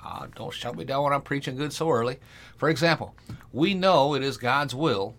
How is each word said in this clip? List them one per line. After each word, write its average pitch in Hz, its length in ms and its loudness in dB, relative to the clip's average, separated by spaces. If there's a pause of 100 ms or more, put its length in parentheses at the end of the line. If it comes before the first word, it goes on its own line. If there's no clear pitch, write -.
Uh, - 320 -10
don't - 180 -12
shut - 220 -8
me - 100 -10
down 135 200 -2
when 139 80 2
I'm 139 100 2
preaching 139 320 -6
good 143 180 -6
so 160 180 -2
early. 123 280 0 (380)
For 147 140 2
example, 151 440 0 (380)
we 170 200 2
know 175 420 4
it 131 100 -2
is 131 120 -2
God's 131 380 0
will 117 440 0